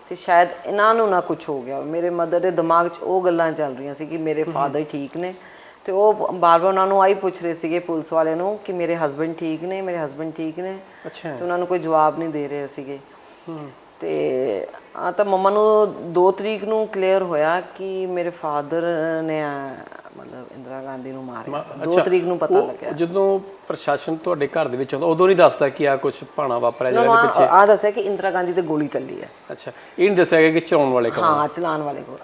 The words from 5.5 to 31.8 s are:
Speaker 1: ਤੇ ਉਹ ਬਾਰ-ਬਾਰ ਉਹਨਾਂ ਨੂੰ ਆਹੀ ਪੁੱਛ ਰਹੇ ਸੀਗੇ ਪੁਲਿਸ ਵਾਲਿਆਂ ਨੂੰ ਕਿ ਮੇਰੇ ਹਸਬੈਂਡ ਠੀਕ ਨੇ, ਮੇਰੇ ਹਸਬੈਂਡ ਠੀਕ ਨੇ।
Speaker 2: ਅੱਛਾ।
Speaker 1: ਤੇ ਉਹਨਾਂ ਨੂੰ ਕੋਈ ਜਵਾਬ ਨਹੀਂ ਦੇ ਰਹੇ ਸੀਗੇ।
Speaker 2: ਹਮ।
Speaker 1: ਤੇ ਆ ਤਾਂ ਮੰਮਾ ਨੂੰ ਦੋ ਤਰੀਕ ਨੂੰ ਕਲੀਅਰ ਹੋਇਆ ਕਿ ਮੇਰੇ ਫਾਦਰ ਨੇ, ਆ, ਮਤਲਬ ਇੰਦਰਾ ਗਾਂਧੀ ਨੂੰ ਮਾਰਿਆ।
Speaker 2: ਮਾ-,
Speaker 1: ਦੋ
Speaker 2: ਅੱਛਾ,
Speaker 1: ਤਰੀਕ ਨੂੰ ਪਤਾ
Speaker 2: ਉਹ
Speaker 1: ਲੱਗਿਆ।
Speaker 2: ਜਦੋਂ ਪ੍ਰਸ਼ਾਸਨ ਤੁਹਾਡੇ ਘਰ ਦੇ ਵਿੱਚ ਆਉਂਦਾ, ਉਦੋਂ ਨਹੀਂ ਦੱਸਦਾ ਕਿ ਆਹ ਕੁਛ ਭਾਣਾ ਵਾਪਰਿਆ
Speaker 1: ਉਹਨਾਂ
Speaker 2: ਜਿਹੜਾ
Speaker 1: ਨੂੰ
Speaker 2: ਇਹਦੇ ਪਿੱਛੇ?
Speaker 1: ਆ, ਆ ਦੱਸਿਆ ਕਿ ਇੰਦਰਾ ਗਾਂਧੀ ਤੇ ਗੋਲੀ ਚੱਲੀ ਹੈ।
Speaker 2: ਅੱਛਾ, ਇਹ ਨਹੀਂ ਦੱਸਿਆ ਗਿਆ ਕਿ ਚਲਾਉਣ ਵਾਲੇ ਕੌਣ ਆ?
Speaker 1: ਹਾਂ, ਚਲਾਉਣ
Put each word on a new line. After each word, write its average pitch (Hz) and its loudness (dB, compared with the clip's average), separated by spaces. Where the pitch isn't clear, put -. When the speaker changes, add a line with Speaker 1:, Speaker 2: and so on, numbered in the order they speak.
Speaker 1:
ਤੇ 202 -4
ਉਹ 208 4
ਬਾਰ-ਬਾਰ 175 4
ਉਹਨਾਂ 190 4
ਨੂੰ 196 4
ਆਹੀ 196 6
ਪੁੱਛ 185 -4
ਰਹੇ 170 -4
ਸੀਗੇ 165 -4
ਪੁਲਿਸ 165 -4
ਵਾਲਿਆਂ 160 2
ਨੂੰ 196 -4
ਕਿ 190 -8
ਮੇਰੇ 170 -2
ਹਸਬੈਂਡ 160 -4
ਠੀਕ 160 -6
ਨੇ, 190 -6
ਮੇਰੇ 180 -6
ਹਸਬੈਂਡ 151 -8
ਠੀਕ 160 -8
ਨੇ। 190 -8
Speaker 2:
ਅੱਛਾ। 156 -10
Speaker 1:
ਤੇ 147 -8
ਉਹਨਾਂ 175 -2
ਨੂੰ 175 -2
ਕੋਈ 180 -2
ਜਵਾਬ 156 2
ਨਹੀਂ 165 -4
ਦੇ 147 -6
ਰਹੇ 143 -8
ਸੀਗੇ। 139 -14
Speaker 2:
ਹਮ। 151 -12
Speaker 1:
ਤੇ 139 -2
ਆ - -4
ਤਾਂ 208 0
ਮੰਮਾ 190 2
ਨੂੰ 214 4
ਦੋ 180 6
ਤਰੀਕ 196 -6
ਨੂੰ 220 0
ਕਲੀਅਰ 190 0
ਹੋਇਆ 165 0
ਕਿ 190 -8
ਮੇਰੇ 180 -4
ਫਾਦਰ 156 -4
ਨੇ, 156 -4
ਆ, 139 -8
ਮਤਲਬ 127 -16
ਇੰਦਰਾ 131 -14
ਗਾਂਧੀ 131 -12
ਨੂੰ 131 -12
ਮਾਰਿਆ। 123 -12
Speaker 2:
ਮਾ-, 147 -10
Speaker 1:
ਦੋ 160 -2
Speaker 2:
ਅੱਛਾ, 180 6
Speaker 1:
ਤਰੀਕ 180 2
ਨੂੰ 175 -2
ਪਤਾ 160 4
Speaker 2:
ਉਹ - 2
Speaker 1:
ਲੱਗਿਆ। - -8
Speaker 2:
ਜਦੋਂ 190 0
ਪ੍ਰਸ਼ਾਸਨ 151 -4
ਤੁਹਾਡੇ 156 -2
ਘਰ 156 -2
ਦੇ 123 -6
ਵਿੱਚ 135 -4
ਆਉਂਦਾ, 147 -2
ਉਦੋਂ 165 4
ਨਹੀਂ 190 6
ਦੱਸਦਾ 151 6
ਕਿ 143 0
ਆਹ 139 2
ਕੁਛ 139 -2
ਭਾਣਾ 127 -2
ਵਾਪਰਿਆ 120 0
Speaker 1:
ਉਹਨਾਂ 226 4
Speaker 2:
ਜਿਹੜਾ 233 6
Speaker 1:
ਨੂੰ 233 6
Speaker 2:
ਇਹਦੇ 233 2
ਪਿੱਛੇ? - 6
Speaker 1:
ਆ, 170 6
ਆ 196 10
ਦੱਸਿਆ 208 4
ਕਿ 214 -4
ਇੰਦਰਾ 190 -2
ਗਾਂਧੀ 180 -2
ਤੇ 180 0
ਗੋਲੀ 151 -2
ਚੱਲੀ 135 -6
ਹੈ। - -14
Speaker 2:
ਅੱਛਾ, 139 -12
ਇਹ 180 4
ਨਹੀਂ 202 2
ਦੱਸਿਆ 170 6
ਗਿਆ 160 6
ਕਿ 165 2
ਚਲਾਉਣ 156 2
ਵਾਲੇ 120 2
ਕੌਣ 113 0
ਆ? 160 4
Speaker 1:
ਹਾਂ, 147 0
ਚਲਾਉਣ 160 -4